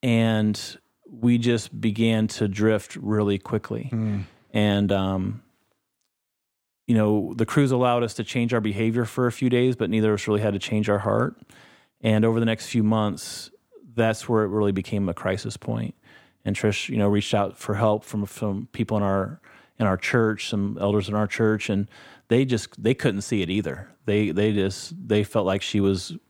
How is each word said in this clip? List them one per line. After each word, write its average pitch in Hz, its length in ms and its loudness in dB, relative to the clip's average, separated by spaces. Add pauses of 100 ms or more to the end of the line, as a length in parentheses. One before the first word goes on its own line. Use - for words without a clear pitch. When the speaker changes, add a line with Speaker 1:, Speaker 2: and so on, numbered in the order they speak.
Speaker 1:
and 113 560 2 (540)
we 120 260 2
just 117 420 0
began 110 480 2
to 107 200 -2
drift 104 480 0
really 104 420 0
quickly. 113 540 -6
Speaker 2:
Mm. 107 320 -2 (300)
Speaker 1:
And, 101 380 2
um, 95 520 -2 (1400)
you 117 80 4
know, 104 400 2
the 113 100 0
cruise 139 260 2
allowed 123 320 2
us 113 120 -4
to 117 80 -6
change 117 300 -2
our 113 80 2
behavior 110 440 0
for 123 220 -2
a 113 40 0
few 123 180 0
days, 123 260 2
but 101 140 -2
neither 107 240 2
of 101 80 -2
us - 60 -6
really 104 140 2
had 107 120 0
to 98 60 -2
change 107 280 -2
our 104 120 2
heart. 107 360 0 (680)
And 110 220 4
over 113 160 2
the 117 60 2
next 113 220 -2
few 117 160 0
months, 107 680 -2 (440)
that's 113 340 0
where 110 140 4
it 101 40 0
really 101 240 2
became 98 380 -2
a 85 40 -4
crisis 104 440 -4
point. 117 380 -6 (500)
And 101 100 -2
Trish, - 340 -2
you 117 80 -2
know, 101 120 4
reached 104 240 0
out 101 240 0
for - 180 -4
help 104 300 2
from, 104 200 -4
from 101 460 -6
people 110 240 -2
in 101 80 2
our, 98 380 -2 (360)
in 113 80 0
our 95 120 2
church, 110 520 0
some 101 300 -2
elders 101 300 0
in 104 60 -4
our 107 120 0
church, 107 420 0
and 101 200 0 (400)
they 127 160 4
just, - 360 -4
they 117 120 2
couldn't 101 280 -2
see 101 200 -2
it 85 80 -2
either. 95 400 -4 (160)
They, 104 260 2
they 104 220 2
just, 98 400 -2 (140)
they 104 160 4
felt 101 220 0
like 95 160 0
she - 180 -2
was 98 360 0 (140)